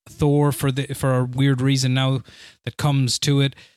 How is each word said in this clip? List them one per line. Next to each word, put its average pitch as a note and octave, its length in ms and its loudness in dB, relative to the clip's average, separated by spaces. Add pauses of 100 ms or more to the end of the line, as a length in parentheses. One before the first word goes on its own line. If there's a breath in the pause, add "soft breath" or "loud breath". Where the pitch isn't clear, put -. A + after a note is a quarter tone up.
Thor D3 440 2
for C#3 200 -2
the, C3+ 220 -6
for C3 240 0
a B2+ 80 0
weird C3+ 340 0
reason C3 320 0
now C3 300 0 (420 loud breath)
that - 140 -10
comes C#3 400 0
to C#3 240 0
it, C3+ 120 -2 (220 soft breath)